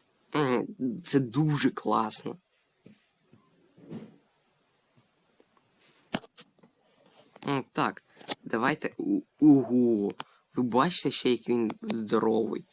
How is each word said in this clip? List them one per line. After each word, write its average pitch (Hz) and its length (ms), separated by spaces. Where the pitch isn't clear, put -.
М, 131 320
це 143 160
дуже 135 500
класно. - 680
М, 139 260
так, 120 300
давайте. 131 540
У-, - 240
ого. 120 720
Ви 127 80
бачите 127 480
ще, - 200
як 117 180
він 113 220
здоровий. 110 920